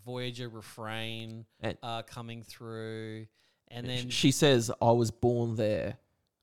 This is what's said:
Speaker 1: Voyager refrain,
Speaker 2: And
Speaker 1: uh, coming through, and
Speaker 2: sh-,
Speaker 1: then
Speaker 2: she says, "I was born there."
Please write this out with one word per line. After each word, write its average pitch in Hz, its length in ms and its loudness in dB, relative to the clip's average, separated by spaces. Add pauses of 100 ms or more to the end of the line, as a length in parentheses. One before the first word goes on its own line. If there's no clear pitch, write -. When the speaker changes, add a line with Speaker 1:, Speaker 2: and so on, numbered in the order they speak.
Speaker 1:
Voyager 123 440 -6
refrain, 113 1000 -8 (140)
Speaker 2:
And - 240 -6
Speaker 1:
uh, 117 180 -6
coming 117 400 -12
through, 110 840 -10 (420)
and 120 180 -10
Speaker 2:
sh-, - 20 -6
Speaker 1:
then 123 220 -4
Speaker 2:
she 135 200 4
says, 131 400 6 (120)
"I 117 80 8
was 117 200 6
born 120 440 0
there." 107 420 0 (460)